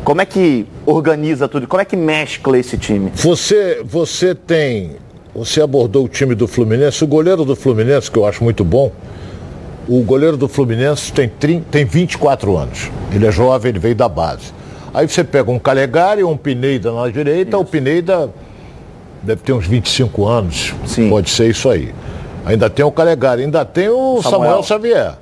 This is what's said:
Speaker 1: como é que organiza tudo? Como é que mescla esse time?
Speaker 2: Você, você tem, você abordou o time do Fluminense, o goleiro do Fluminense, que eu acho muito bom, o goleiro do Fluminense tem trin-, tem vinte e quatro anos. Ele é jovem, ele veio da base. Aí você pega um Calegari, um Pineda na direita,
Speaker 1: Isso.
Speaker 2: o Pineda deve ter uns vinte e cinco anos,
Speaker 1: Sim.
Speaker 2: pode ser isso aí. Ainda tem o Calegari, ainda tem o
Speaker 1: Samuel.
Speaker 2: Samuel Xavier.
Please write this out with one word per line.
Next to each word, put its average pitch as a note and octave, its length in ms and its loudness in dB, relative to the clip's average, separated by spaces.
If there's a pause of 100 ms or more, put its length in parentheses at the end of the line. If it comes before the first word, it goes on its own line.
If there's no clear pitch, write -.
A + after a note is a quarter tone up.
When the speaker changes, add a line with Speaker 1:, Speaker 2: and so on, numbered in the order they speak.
Speaker 1:
como D3+ 160 2
é G3 60 2
que D#3 400 2 (180)
organiza D3+ 640 0
tudo? C3 200 -4
Como F#3 120 0
é G3 60 0
que - 100 -4
mescla D#3 600 0
esse B2 180 -2
time? G2+ 380 -2
Speaker 2:
Você, F3 720 0
você E3+ 480 -2
tem, B2 640 -2 (380)
você A2+ 280 -2
abordou C3 440 2
o A#2 40 -4
time C3 240 0
do A2 140 0
Fluminense, B2+ 560 2
o D#3+ 40 0
goleiro D#3+ 380 2
do C3 100 0
Fluminense, B2 540 2
que - 80 0
eu G#2 80 4
acho G#2 180 -2
muito A2 220 2
bom, A2+ 260 2 (960)
o B2 140 2
goleiro C#3 340 2
do C3 120 -2
Fluminense C3+ 680 -2
tem C3 160 2
trin-, D#3+ 320 0
tem D3 240 0
vinte E3 280 0
e - 40 -10
quatro A2+ 400 2
anos. C2+ 320 -6 (240)
Ele G#2 140 4
é G#2+ 40 4
jovem, B2+ 380 2
ele G#2+ 80 -2
veio G#2+ 160 0
da A#2 160 2
base. D#2 420 -6 (400)
Aí D#3 160 0
você F3 160 -2
pega B2+ 280 0
um B2 80 0
Calegari, D3 640 2
um E3 120 0
Pineda B2+ 560 -2
na A#2+ 160 -4
direita, D3+ 440 -2
Speaker 1:
Isso. G#3 80 0
Speaker 2:
o F3+ 60 0
Pineda D#3+ 640 0 (920)
deve G#2 220 -2
ter C3 100 0
uns G#2 140 -2
vinte A2 180 2
e - 60 -4
cinco G#2+ 340 0
anos, G#2 480 0 (100)
Speaker 1:
Sim. A2 280 2
Speaker 2:
pode G#2 180 2
ser A2+ 180 2
isso A#2 220 2
aí. E2+ 240 -2 (500)
Ainda A2 280 2
tem C#3+ 120 0
o D3 80 2
Calegari, C3+ 520 2
ainda D3 200 0
tem F3+ 240 -2
o B3+ 360 2
Speaker 1:
Samuel. - 0 -
Speaker 2:
Samuel F#3+ 400 2
Xavier. G#3 580 0